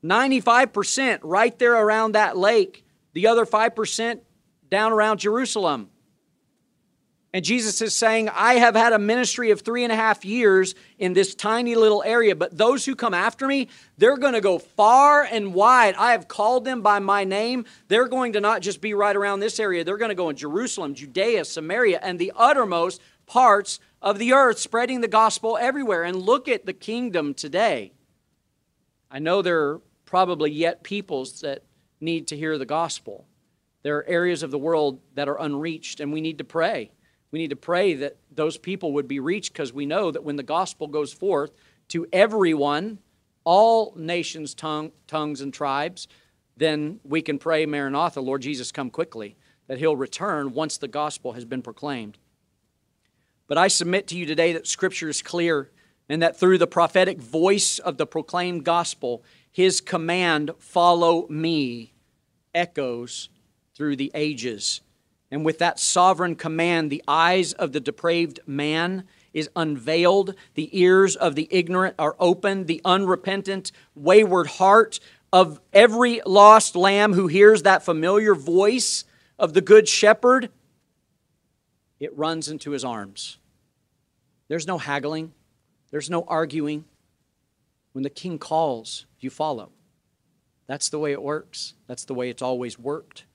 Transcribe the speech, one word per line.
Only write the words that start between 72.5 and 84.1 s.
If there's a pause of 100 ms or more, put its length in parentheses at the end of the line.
the
unrepentant, (240)
wayward
heart (320)
of (140)
every
lost
lamb
who
hears
that
familiar
voice (340)
of
the
good
shepherd, (1500)
it
runs
into
his
arms. (1120)